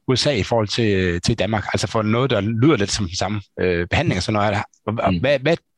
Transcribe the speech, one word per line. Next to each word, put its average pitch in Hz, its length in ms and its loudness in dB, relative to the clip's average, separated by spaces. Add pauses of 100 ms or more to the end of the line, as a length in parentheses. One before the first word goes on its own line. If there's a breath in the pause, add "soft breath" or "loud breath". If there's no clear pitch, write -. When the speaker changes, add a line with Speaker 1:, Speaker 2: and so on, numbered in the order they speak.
Speaker 1:
U 131 100 2
S - 100 0
A 151 40 2
i 123 120 0
forhold 113 260 0
til, 107 280 0
øh, 90 240 0
til - 180 0
Danmark. 101 340 -2
Altså - 140 -2
for 113 160 -2
noget, 117 280 0
der 107 100 2
lyder 117 360 2
lidt 104 140 0
som 107 160 -2
den 85 100 -8
samme, 104 240 -4 (200)
øh, 87 260 0
behandling - 300 -2
og 90 60 -2
sådan 107 180 0
noget. 104 240 0 (220)
Og, 98 80 -2 (100)
og 92 100 2
Speaker 2:
Mm. 87 60 -2
Speaker 1:
hvad, 139 180 2
hvad, 156 180 0 (220)